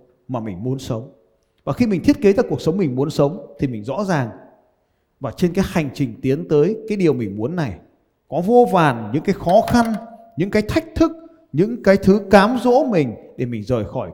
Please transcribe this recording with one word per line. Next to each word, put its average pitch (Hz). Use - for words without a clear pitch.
mà 127
mình 104
muốn 131
sống. 120
Và 147
khi 240
mình 202
thiết 285
kế 202
ra 214
cuộc 151
sống 165
mình 151
muốn 143
sống, 151
thì 151
mình 113
rõ 175
ràng. 147
Và 120
trên 175
cái 185
hành 151
trình 123
tiến 147
tới 170
cái 214
điều 175
mình 110
muốn 127
này, 120
có 143
vô 240
vàn 127
những 151
cái 196
khó 165
khăn, 226
những 185
cái 214
thách -
thức, 320
những 214
cái 196
thứ 196
cám 214
dỗ 254
mình 156
để 127
mình 117
rời 107
khỏi 95